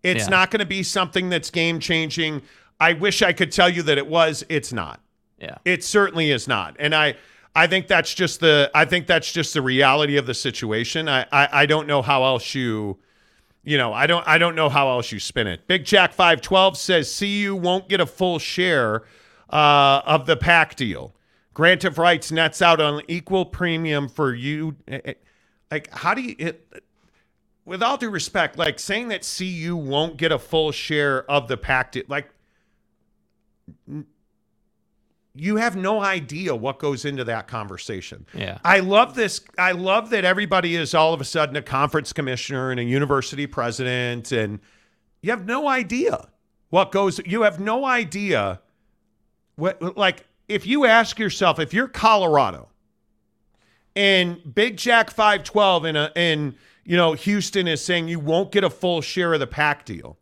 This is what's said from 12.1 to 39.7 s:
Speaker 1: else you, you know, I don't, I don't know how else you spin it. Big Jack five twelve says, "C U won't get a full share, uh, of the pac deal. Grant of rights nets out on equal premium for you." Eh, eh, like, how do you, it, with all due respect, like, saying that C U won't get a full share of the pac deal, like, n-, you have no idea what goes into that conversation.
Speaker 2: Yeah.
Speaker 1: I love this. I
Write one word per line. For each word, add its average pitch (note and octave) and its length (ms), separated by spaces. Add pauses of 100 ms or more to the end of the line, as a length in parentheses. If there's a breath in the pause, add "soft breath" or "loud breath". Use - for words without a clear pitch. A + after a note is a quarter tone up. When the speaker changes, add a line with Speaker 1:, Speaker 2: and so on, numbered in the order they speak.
Speaker 1:
else C3 320
you, G#2+ 440 (640)
you D3 160
know, A#2+ 140
I B2+ 160
don't, E3+ 180
I D#3+ 120
don't E3 180
know D#3 140
how C#3 180
else B2 240
you G#2+ 80
spin - 260
it. F2 220
Big F#3 160
Jack F#3+ 300
five E3+ 260
twelve F#3+ 380
says, E3+ 360
"C G3+ 280
U G3 160
won't F3+ 320
get G3+ 100
a E3 60
full F3 340
share, B2+ 640 (460 soft breath)
uh, C#3+ 560
of D3 200
the D#3 120
pac E3 380
deal. E2+ 380 (400)
Grant E3+ 300
of D#3+ 140
rights E3+ 340
nets D#3+ 300
out E3+ 180
on D3 300
equal F3 360
premium D#3+ 640
for C3+ 260
you." D3 440 (100)
Eh, C3+ 160
eh, - 100 (560)
like, D3+ 220
how F3+ 220
do B3+ 80
you, B3 180
it, - 340 (920)
with F#3 180
all C4+ 140
due A#3+ 120
respect, F3+ 480
like, D#3 220
saying A3+ 300
that G3 160
C - 200
U F3 300
won't D3+ 400
get D#3+ 160
a C#3 80
full D#3+ 320
share C#3+ 580
of C#3 200
the B2+ 80
pac B2+ 340
deal, - 160
like, C#3 220 (1600)
n-, D3 160 (1300)
you F3+ 200
have G#3+ 200
no G3 260
idea F3 520
what B2 260
goes C#3+ 260
into C#3 180
that A2+ 240
conversation. G2 880
Speaker 2:
Yeah. F#2+ 320
Speaker 1:
I F#3+ 140
love F#3+ 360
this. G#3+ 240 (180)
I F#3 140